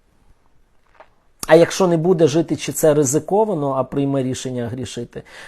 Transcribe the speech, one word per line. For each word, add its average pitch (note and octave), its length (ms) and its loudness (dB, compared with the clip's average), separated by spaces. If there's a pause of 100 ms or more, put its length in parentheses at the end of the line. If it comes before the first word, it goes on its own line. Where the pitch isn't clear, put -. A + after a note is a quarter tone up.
(1500)
А D#3+ 80 6
якщо E3+ 320 4
не E3+ 100 2
буде E3 300 4
жити, D#3 280 -2
чи - 160 -6
це D3+ 220 2
ризиковано, D3+ 800 0
а C3 120 0
прийме C#3 400 -2
рішення B2+ 440 -6
грішити? A#2+ 560 -10 (240)